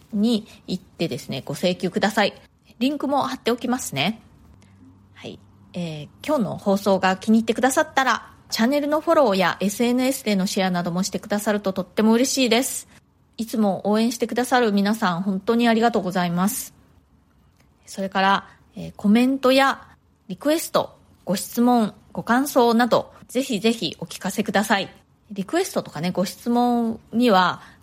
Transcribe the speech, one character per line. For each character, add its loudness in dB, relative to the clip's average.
に -2
行 -6
っ -20
て -8
で -6
す -20
ね、 -8
ご -8
請 -2
求 -4
く -4
だ 0
さ 0
い。 -2
リ 0
ン -4
ク -6
も 0
貼 -6
っ -10
て -4
お 0
き -8
ま -2
す -10
ね。 -2
は -16
い。 -16
え -10
ー、 -18
今 0
日 0
の -4
放 2
送 2
が 0
気 -2
に 6
入 0
っ -2
て -2
く -6
だ 2
さ 2
っ -4
た 2
ら、 -2
チ -2
ャ 4
ン 2
ネ 2
ル -2
の 0
フ 0
ォ 4
ロ 6
ー 2
や 2
エ 0
ス -2
エ 2
ヌ 2
エ 0
ス -8
で 0
の 0
シ -2
ェ 2
ア 0
な -2
ど -4
も 0
し -4
て -4
く -18
だ -2
さ -2
る 0
と -4
と -4
っ -6
て -4
も 6
嬉 4
し 2
い 2
で 2
す。 -8
い -6
つ -8
も 0
応 2
援 0
し -10
て -2
く -6
だ -2
さ 2
る 2
皆 2
さ -2
ん、 -4
本 -2
当 0
に 2
あ 4
り 2
が 4
と 2
う -4
ご -4
ざ 0
い -2
ま 0
す。 -10
そ -12
れ -4
か -2
ら、 2
え -12
ー、 -18
コ -2
メ 6
ン 0
ト 4
や 2
リ -10
ク -2
エ 2
ス -10
ト、 -2
ご -2
質 -6
問、 2
ご -8
感 0
想 4
な 4
ど、 0
ぜ -2
ひ -4
ぜ 2
ひ -6
お -10
聞 -14
か -6
せ -4
く -6
だ 2
さ 0
い。 -6
リ -8
ク -2
エ 2
ス -10
ト -2
と -10
か -10
ね、 -2
ご 0
質 -10
問 0
に 4
は、 4